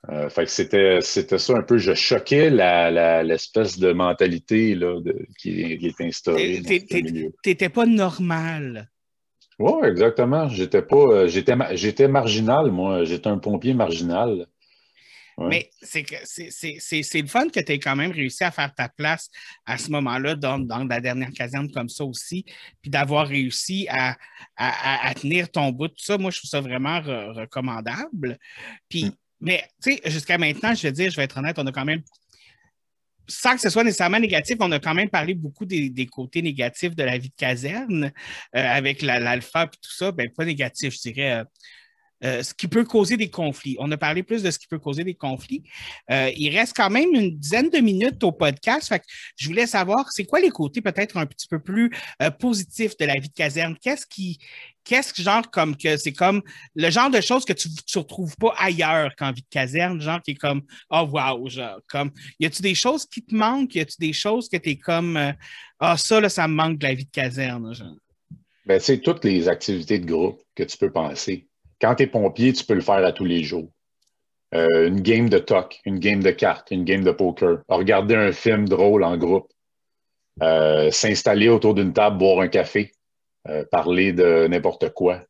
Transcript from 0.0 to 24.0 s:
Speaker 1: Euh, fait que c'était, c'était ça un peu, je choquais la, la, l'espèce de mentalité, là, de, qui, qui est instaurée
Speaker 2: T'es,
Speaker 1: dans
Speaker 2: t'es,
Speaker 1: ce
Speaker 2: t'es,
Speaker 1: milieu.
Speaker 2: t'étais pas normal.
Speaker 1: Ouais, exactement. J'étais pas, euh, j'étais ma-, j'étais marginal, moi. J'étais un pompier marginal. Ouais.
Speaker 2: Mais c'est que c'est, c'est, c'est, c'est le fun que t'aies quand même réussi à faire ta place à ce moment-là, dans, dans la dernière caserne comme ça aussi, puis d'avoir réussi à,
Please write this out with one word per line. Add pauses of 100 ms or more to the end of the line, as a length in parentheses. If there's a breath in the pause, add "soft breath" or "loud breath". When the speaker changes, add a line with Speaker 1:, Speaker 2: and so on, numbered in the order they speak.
Speaker 1:
Euh,
fait
que
c'était,
c'était
ça
un
peu,
je
choquais
la,
la,
l'espèce
de
mentalité,
là,
de, (120)
qui,
qui
est
instaurée
Speaker 2:
T'es,
Speaker 1:
dans
Speaker 2:
t'es,
Speaker 1:
ce
Speaker 2:
t'es,
Speaker 1:
milieu. (100)
Speaker 2:
t'étais
pas
normal. (680)
Speaker 1:
Ouais,
exactement.
J'étais
pas,
euh,
j'étais
ma-,
j'étais
marginal,
moi.
J'étais
un
pompier
marginal. (920 soft breath)
Ouais.
Speaker 2:
Mais (100)
c'est
que (100)
c'est,
c'est,
c'est,
c'est
le
fun
que
t'aies
quand
même
réussi
à
faire
ta
place (340 loud breath)
à
ce
moment-là,
dans,
dans
la
dernière
caserne
comme
ça
aussi, (380 loud breath)
puis
d'avoir
réussi
à, (460 loud breath)